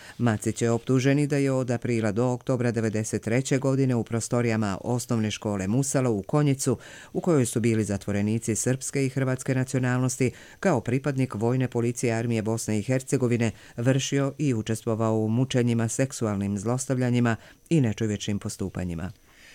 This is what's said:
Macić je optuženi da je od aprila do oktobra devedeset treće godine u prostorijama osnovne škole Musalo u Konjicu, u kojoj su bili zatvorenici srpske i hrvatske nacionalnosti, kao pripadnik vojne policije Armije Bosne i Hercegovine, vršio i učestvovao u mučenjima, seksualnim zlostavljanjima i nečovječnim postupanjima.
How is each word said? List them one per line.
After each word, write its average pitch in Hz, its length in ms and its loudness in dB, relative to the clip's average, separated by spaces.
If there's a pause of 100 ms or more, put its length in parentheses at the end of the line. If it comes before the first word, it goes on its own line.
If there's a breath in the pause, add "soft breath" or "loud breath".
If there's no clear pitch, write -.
(180 loud breath)
Macić 113 440 0
je 117 100 2
optuženi 131 560 2
da 143 100 0
je 139 140 2
od 131 200 -2
aprila 117 400 0
do 117 160 0
oktobra 123 440 0
devedeset 110 500 -2
treće 131 360 0
godine 131 380 2
u 113 80 2
prostorijama 113 800 0
osnovne 113 500 0
škole 101 360 -2
Musalo 131 440 2
u 98 120 0
Konjicu, 139 540 2 (360 loud breath)
u 180 80 -4
kojoj 147 240 4
su 120 140 -2
bili 110 240 2
zatvorenici 104 720 -2
srpske 131 500 -2
i 131 40 0
hrvatske 131 460 -2
nacionalnosti, 127 760 0 (280 loud breath)
kao 160 220 2
pripadnik 131 540 -2
vojne 123 320 0
policije 120 460 0
Armije 113 280 0
Bosne 107 380 -2
i - 20 0
Hercegovine, 120 720 0 (260 loud breath)
vršio 135 600 0
i 143 160 2
učestvovao 110 640 0
u 110 140 0
mučenjima, 120 580 2
seksualnim 104 720 -2
zlostavljanjima 120 760 0 (340 loud breath)
i 165 120 4
nečovječnim 107 580 -2
postupanjima. 92 720 -6 (440 loud breath)